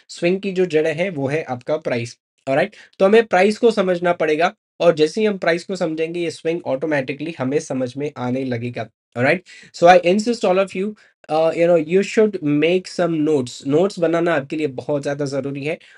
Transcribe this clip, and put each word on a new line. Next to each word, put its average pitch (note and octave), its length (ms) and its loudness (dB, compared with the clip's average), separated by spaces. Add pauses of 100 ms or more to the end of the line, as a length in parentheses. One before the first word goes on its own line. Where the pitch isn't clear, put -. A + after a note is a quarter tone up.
स्विंग F#3 320 -2
की G3 100 -6
जो F#3 140 0
जड़ें D#3 300 0
हैं, F3+ 140 -4
वो C#3 180 -4
है D3 160 -2
आपका B2+ 340 -6
प्राइस, A#2+ 420 -6 (300)
ऑलराइट? D#3+ 260 0 (240)
तो F#3+ 60 4
हमें A3 200 6
प्राइस G3 320 2
को A#3 140 4
समझना F3+ 420 0
पड़ेगा, E3 420 0 (240)
और E3+ 160 4
जैसे D#3 260 2
ही G#3+ 60 2
हम G3+ 100 -2
प्राइस F3 260 -2
को G3 120 -8
समझेंगे, E3 440 -4
ये E3 120 -4
स्विंग E3 300 -4
automatically C#3+ 800 -4
हमें C3+ 200 0
समझ C3 380 -6
में D3 200 -6
आने B2 280 -4
लगेगा, A#2+ 440 -6 (280)
ऑलराइट? D3 260 0 (320)
So E3+ 120 6
I F3+ 120 10
insist G#3+ 460 0
all F#3 120 2 (100)
of - 0 -
you, F#3+ 200 -6 (440)
uh, D#3+ 200 2
you E3+ 160 2
know, E3 200 4
you F#3+ 140 4
should G#3 420 0
make D#3 560 0
some E3 300 0
notes। C#3 380 -2
नोट्स E3+ 320 0
बनाना E3 340 0
आपके C#3+ 220 -4
लिए D3+ 120 -2
बहुत C#3+ 340 -6
ज़्यादा C#3+ 240 -4
ज़रूरी C#3 400 -6
है, E3 120 -4 (200)